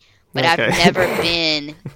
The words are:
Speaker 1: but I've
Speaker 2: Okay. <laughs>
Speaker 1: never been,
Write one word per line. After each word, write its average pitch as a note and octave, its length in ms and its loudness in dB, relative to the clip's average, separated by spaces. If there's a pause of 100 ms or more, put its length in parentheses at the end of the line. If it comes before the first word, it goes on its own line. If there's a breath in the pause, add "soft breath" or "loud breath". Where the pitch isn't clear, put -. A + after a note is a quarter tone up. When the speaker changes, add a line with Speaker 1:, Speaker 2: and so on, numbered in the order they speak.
(340 soft breath)
Speaker 1:
but C#3 120 -2
I've E3+ 140 4
Speaker 2:
Okay. A2+ 180 0
<laughs> E3+ 80 2
Speaker 1:
never F3+ 200 2 (160)
been, D#3 540 -2 (200)